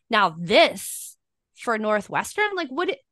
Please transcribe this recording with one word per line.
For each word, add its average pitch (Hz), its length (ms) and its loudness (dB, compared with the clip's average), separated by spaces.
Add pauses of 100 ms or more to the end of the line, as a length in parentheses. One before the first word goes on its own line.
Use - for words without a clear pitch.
Now 196 300 4
this 202 800 0 (380)
for 226 220 -4
Northwestern, 214 800 -2
like, 330 140 -4
what, 320 200 -4 (220)